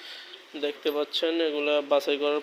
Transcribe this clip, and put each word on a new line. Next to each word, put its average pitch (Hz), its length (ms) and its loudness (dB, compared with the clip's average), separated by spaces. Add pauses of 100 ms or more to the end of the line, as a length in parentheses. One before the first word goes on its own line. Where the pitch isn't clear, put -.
(600)
দেখতে 147 300 -2
পাচ্ছেন। 160 500 0
এগুলা 147 400 2
বাছাই 143 380 2
করার 147 240 0